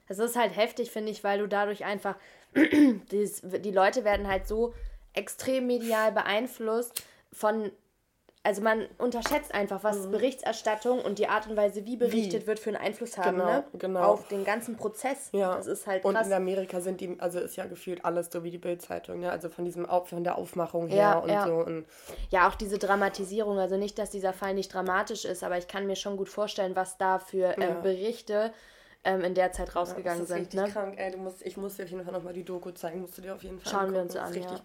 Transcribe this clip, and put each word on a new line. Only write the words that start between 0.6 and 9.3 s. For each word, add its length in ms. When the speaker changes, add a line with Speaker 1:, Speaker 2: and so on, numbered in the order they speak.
Speaker 1:
finde 200
ich, 120
weil 160
du 80
dadurch 380
einfach, 320
<clears throat> 760
dieses, 300
die 100
Leute 320
werden 240
halt 200
so 260
extrem 540
medial 440
beeinflusst 920
von 400
also 160
man 260
unterschätzt 560